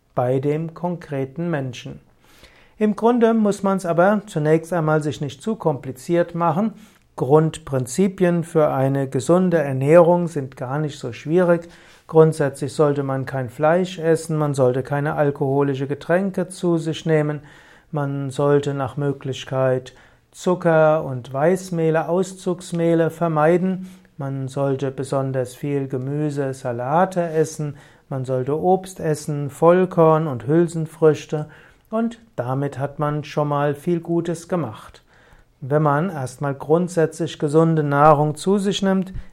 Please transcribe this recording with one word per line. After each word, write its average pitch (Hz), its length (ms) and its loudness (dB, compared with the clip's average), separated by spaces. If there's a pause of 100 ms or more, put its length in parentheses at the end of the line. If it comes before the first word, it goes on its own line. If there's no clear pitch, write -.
(160)
bei 131 240 0
dem 156 340 -2
konkreten 165 760 -6
Menschen. 135 500 -6 (760)
Im 214 180 2
Grunde 226 380 4
muss 208 300 2
man's 190 220 0
aber 180 420 2
zunächst 160 440 0
einmal 156 320 0
sich 147 160 -4
nicht 143 220 -8
zu 220 140 -4
kompliziert 170 800 -2
machen. 170 380 0 (440)
Grundprinzipien 160 1300 0
für 151 300 2
eine 135 360 0
gesunde 170 480 2
Ernährung 160 720 4
sind 139 280 -8
gar 131 240 -6
nicht 147 180 -6
so 127 140 -10
schwierig. 170 560 0 (400)
Grundsätzlich 156 680 2
sollte 143 300 2
man 135 220 -4
kein 131 240 -6
Fleisch 175 500 0
essen, 160 380 0
man 147 160 0
sollte 127 300 2
keine 143 320 -4
alkoholische 143 720 0
Getränke 180 600 -2
zu 175 300 -2
sich 156 280 -6
nehmen, 151 360 0 (500)
man 139 400 -4
sollte 143 420 2
nach 135 240 -6
Möglichkeit 131 960 -2 (380)
Zucker 160 720 2
und 131 300 -10
Weißmehle, 160 720 0
Auszugsmehle 170 1040 0
vermeiden, 170 800 0 (280)
man 135 300 -6
sollte 139 420 -2
besonders 135 680 -4
viel 139 340 -4
Gemüse, 139 640 -4
Salate 135 760 -2
essen, 156 460 -2 (320)
man 131 160 -6
sollte 131 340 -2
Obst 185 440 -2
essen, 147 480 -4
Vollkorn 165 800 4
und 120 200 -6
Hülsenfrüchte, 156 1000 0 (420)
und 233 300 -4 (180)
damit 135 420 -4
hat 139 180 -6
man 147 280 -2
schon 147 240 -2
mal 143 260 0
viel 170 240 -2
Gutes 170 480 -4
gemacht. 143 560 -8 (560)
Wenn 147 220 0
man 151 280 2
erstmal 143 460 -6
grundsätzlich 160 840 -2
gesunde 160 460 2
Nahrung 147 520 6
zu 196 220 0
sich 196 240 -2
nimmt, 190 320 0 (200)